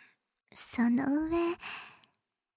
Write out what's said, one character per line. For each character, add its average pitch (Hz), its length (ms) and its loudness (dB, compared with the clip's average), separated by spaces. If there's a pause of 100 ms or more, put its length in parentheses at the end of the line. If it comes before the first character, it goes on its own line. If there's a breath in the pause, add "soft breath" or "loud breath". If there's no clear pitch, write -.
(540 loud breath)
そ - 360 0
の 277 360 2
上、 339 320 0 (1000 loud breath)